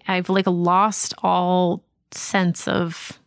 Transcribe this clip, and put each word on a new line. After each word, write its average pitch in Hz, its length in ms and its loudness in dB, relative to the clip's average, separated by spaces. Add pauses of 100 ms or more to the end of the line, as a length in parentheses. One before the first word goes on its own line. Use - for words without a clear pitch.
I've, 180 220 0
like, 190 180 2
lost 180 640 2 (100)
all 180 600 2 (280)
sense - 560 -2
of - 600 -6